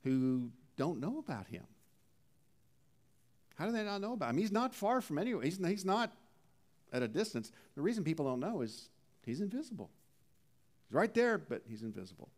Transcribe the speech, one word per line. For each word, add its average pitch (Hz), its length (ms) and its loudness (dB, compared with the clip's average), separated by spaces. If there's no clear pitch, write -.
who 131 480 2
don't 143 240 0
know 214 180 -2
about 117 280 -8
him. - 200 -12
How 151 80 -4
do 220 80 0
they 226 100 0
not 202 200 -2
know 220 100 -2
about 160 180 0
him? 120 60 2
He's 196 160 2
not 240 220 4
far 233 260 2
from 151 180 -2
anywhere. 202 240 0
He's, 160 140 0
he's 190 280 0
not 220 300 2
at 127 100 2
a 117 60 2
distance. 127 420 -2
The 143 60 -8
reason 208 240 2
people 156 220 0
don't 127 140 0
know 147 200 -2
is 110 300 -6
he's 123 180 -4
invisible. 208 500 -6
He's - 80 -12
right 208 200 4
there, 226 240 4
but - 280 -6
he's 110 160 -10
invisible. 95 540 -10